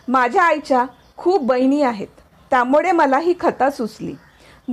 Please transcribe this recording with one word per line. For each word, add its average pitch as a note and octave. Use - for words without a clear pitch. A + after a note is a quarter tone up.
माझ्या B3+
आईच्या C#4+
खूप F4
बहिणी C4
आहेत, A3+
त्यामुळे C#4
मला C#4+
ही E4+
कथा C#4
सुचली. G#3+